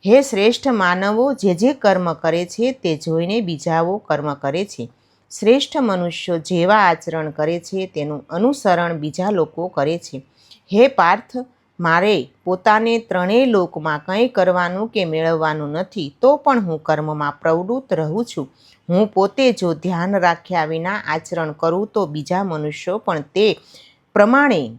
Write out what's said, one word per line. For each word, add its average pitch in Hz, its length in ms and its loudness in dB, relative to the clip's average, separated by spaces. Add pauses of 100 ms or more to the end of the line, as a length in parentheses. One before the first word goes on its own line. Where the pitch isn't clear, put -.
હે 254 160 6
શ્રેષ્ઠ 233 460 0
માનવો, 208 640 0
જે 190 220 0
જે 226 180 2
કર્મ 180 400 2
કરે 170 340 -2
છે, 240 260 -2
તે 170 240 -2
જોઈને 170 440 -2
બીજાઓ 170 580 -2
કર્મ 147 360 -4
કરે 143 300 -4
છે. 117 260 -12 (480)
શ્રેષ્ઠ 262 420 2
મનુષ્યો 180 580 -2
જેવા 180 380 2
આચરણ 165 540 0
કરે 156 300 -4
છે, 190 340 -8
તેનું 147 360 -6
અનુસરણ 175 640 0
બીજા 156 360 -4
લોકો 170 380 -2
કરે 156 300 -2
છે. 135 240 -14 (500)
હે 233 160 6
પાર્થ, 233 580 0 (340)
મારે 170 480 2 (160)
પોતાને 214 540 2
ત્રણેય 214 480 0
લોકમાં 160 600 0
કંઈ 220 220 0
કરવાનું 185 600 0
કે 202 160 -2
મેળવવાનું 160 680 -2
નથી, 165 500 -6
તો 277 160 6
પણ 277 240 2
હું 160 220 -4
કર્મમાં 151 600 -2
પ્રવૃત્ત 185 500 -2
રહું 170 320 -2
છું. 147 280 -10 (360)
હું 185 180 2
પોતે 208 460 2
જો 175 220 -2
ધ્યાન 180 460 -2
રાખ્યા 170 440 0
વિના 165 420 -6
આચરણ 160 460 -6
કરું, 170 340 -2
તો 208 200 -2
બીજા 151 380 -4
મનુષ્યો 156 540 -6
પણ 170 220 -4
તે 190 380 0 (560)
પ્રમાણે 214 640 4